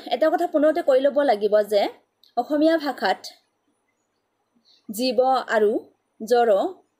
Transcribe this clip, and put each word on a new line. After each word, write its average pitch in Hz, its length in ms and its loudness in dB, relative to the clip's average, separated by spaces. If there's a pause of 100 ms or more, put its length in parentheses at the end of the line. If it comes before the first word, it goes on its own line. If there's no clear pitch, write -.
এটা 269 220 -2
কথা 330 180 -2
পোনতে 311 340 0
কৈ 269 180 2
ল'ব 269 220 0
লাগিব 208 400 0
যে 202 200 0 (560)
অসমীয়া 302 400 0
ভাষাত 247 420 -4 (1700)
জীৱ 233 300 -2 (280)
আৰু 214 240 2 (500)
জড় 233 340 2 (440)